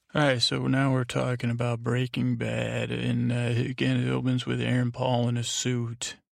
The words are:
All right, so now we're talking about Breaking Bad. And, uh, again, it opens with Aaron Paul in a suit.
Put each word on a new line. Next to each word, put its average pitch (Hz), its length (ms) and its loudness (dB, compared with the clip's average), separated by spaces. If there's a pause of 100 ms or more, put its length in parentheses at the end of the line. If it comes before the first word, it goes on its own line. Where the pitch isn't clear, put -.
(140)
All 151 80 2
right, 131 200 4
so 131 260 0
now 135 240 4
we're 127 120 2
talking 123 460 -2
about 120 340 -2
Breaking 123 520 0
Bad. 117 560 -2
And, 120 400 0
uh, 120 380 0
again, 131 280 0
it 123 120 0
opens 127 360 0
with 123 160 -2
Aaron 120 300 2
Paul 123 380 0
in 120 80 0
a 120 60 -2
suit. 120 720 -4 (160)